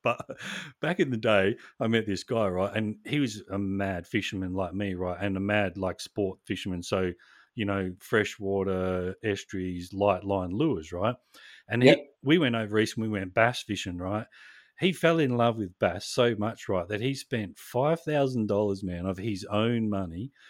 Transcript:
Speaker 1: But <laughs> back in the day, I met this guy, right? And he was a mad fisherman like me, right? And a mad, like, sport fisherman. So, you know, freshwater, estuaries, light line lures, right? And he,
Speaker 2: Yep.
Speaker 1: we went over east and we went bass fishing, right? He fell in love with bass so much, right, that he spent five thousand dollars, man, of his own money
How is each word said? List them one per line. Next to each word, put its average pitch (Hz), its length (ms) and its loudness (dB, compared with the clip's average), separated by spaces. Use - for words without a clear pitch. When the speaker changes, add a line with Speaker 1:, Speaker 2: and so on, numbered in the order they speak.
Speaker 1:
But 117 180 0
<laughs> - 260 -14
back 170 200 -2
in 151 100 2
the 123 80 0
day, 107 380 4
I 113 80 0
met 110 180 2
this 98 180 -4
guy, 113 240 0
right? 95 280 0
And 107 300 -2
he 147 140 0
was 107 300 -2
a 117 80 -4
mad 98 480 -2
fisherman 95 480 -4
like 92 200 -4
me, 98 200 -4
right? 90 260 -4
And 98 160 -2
a 95 40 -2
mad, 98 380 0
like, 92 220 -4
sport 95 440 -4
fisherman. 92 400 -6
So, 92 280 0
you 110 100 -2
know, 98 340 -2
freshwater, 92 1200 0
estuaries, 92 720 -4
light 95 300 2
line 95 280 0
lures, 101 400 -2
right? 101 240 -2
And 117 160 2
he, 135 100 12
Speaker 2:
Yep. - 180 -2
Speaker 1:
we 151 160 4
went 127 180 2
over 107 240 0
east 113 160 0
and 113 80 -2
we 110 60 -2
went 95 240 -4
bass 117 280 4
fishing, 92 360 -6
right? 101 280 -4
He 175 120 2
fell 165 280 4
in 123 160 2
love 117 220 4
with 95 200 -6
bass 92 280 0
so 120 300 2
much, 104 320 -4
right, 90 200 0
that 104 120 -4
he 135 140 -2
spent 117 440 -6
five 151 440 0
thousand 135 460 0
dollars, 101 340 2
man, 87 240 -4
of 95 120 -2
his 98 280 -6
own 113 440 0
money 95 420 -6